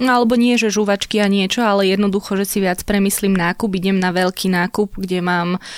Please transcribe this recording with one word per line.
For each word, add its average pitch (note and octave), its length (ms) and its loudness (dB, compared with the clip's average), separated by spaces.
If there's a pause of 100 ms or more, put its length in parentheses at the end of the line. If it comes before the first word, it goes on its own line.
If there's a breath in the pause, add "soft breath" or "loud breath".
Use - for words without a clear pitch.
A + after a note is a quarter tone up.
No, B3+ 180 2
alebo A#3+ 140 2
nie, A#3+ 240 2
že A3 140 0
žuvačky G#3 500 0
a G3+ 80 2
niečo, G3 320 0
ale G3+ 240 2
jednoducho, G3+ 480 0
že G3 100 0
si G3 140 -4
viac F#3 240 0
premyslím G3 560 0
nákup, F3+ 320 -2
idem F#3+ 320 0
na F#3 80 0
veľký F#3 400 -2
nákup, F#3 480 -2
kde F#3 240 -4
mám F3+ 400 -2 (160 loud breath)